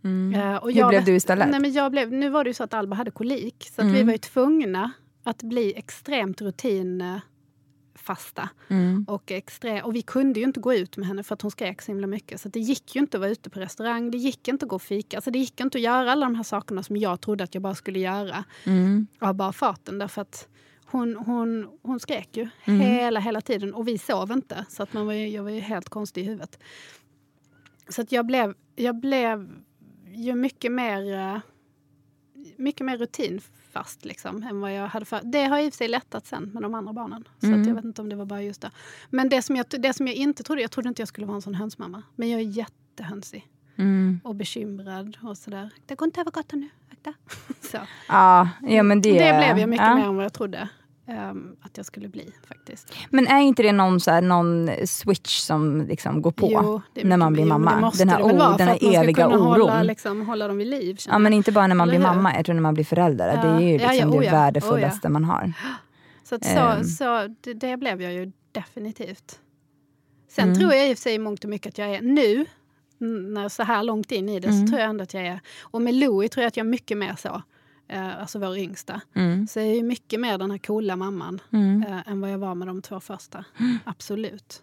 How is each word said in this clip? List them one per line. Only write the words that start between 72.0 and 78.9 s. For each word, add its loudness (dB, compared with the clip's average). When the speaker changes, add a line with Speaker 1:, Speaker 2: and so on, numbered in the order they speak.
Speaker 2:
nu, 2
n-, -8
när -6
så -6
här 0
långt -4
in -4
i -4
det, -4
Speaker 1:
Mm. 4
Speaker 2:
så 2
tror 0
jag 0
ändå -6
att -14
jag -6
är... -8
Och -6
med 2
Louie 2
tror -4
jag 2
att -4
jag -4
är -2
mycket -4
mer -6
så, -10
eh, -10
alltså -12
vår -6
yngsta. -12